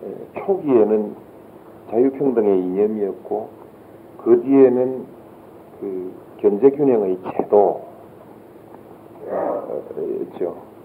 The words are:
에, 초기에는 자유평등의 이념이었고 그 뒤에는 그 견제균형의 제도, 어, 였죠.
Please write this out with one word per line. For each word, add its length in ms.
에, 420
초기에는 680
자유평등의 720
이념이었고 880
그 180
뒤에는 640
그 320
견제균형의 840
제도, 480
어, 560
였죠. 760